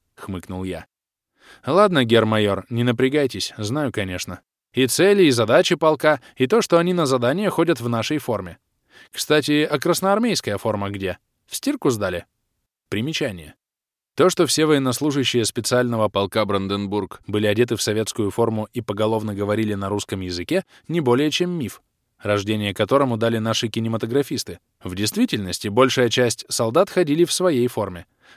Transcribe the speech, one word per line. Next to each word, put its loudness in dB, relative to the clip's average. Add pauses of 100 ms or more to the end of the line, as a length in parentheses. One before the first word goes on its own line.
(160)
хмыкнул -10
я. -8 (800)
«Ладно, 4
гермайор, 4
не -2
напрягайтесь, 0
знаю, -4
конечно. -8 (320)
И 4
цели, 4
и 6
задачи 4
полка, 2 (140)
и 0
то, 4
что 4
они 2
на 0
задание 0
ходят 0
в -4
нашей -2
форме. -6 (520)
Кстати, 2
а 0
красноармейская 0
форма -4
где? -6 (300)
В -12
стирку -2
сдали?» -2 (640)
Примечание. -6 (600)
То, 4
что 2
все 2
военнослужащие 0
специального 0
полка -2
Бранденбург -4
были 0
одеты 2
в -4
советскую -2
форму 0
и -6
поголовно -2
говорили -2
на -6
русском -6
языке, -4 (220)
не -2
более 2
чем -2
миф, -6 (380)
рождение -2
которому 0
дали 0
наши -2
кинематографисты. -4 (240)
В -8
действительности, -4
большая 4
часть 0
солдат 0
ходили 2
в 0
своей 0
форме. -8 (300)